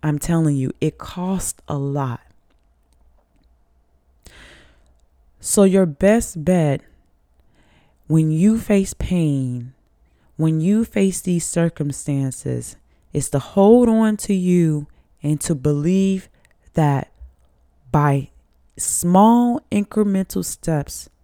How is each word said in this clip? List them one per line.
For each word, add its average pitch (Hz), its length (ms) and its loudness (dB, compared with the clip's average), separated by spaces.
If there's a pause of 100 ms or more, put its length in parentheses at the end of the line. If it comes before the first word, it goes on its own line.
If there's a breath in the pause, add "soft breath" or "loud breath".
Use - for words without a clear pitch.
I'm 151 160 -2
telling 160 380 0
you, 131 240 -4
it 156 160 -4
costs - 720 -8
a 151 80 -6
lot. 139 440 -6 (3250 soft breath)
So - 240 2
your 190 220 4
best 185 580 0
bet 156 360 0 (1300)
when 160 240 2
you 196 280 2
face 202 360 0
pain, 131 800 -2 (600)
when 160 240 0
you 208 240 2
face 196 360 -2
these 175 240 -2
circumstances, 139 1300 -4 (360)
is 147 180 -4
to 143 80 -2
hold 220 500 4
on 220 300 2
to - 160 -2
you 175 520 0 (360)
and 147 200 -2
to 170 120 -2
believe 170 720 0 (460)
that 143 360 0 (800)
by 143 400 0 (460)
small 226 840 2 (120)
incremental 196 720 -2
steps - 680 -6 (140)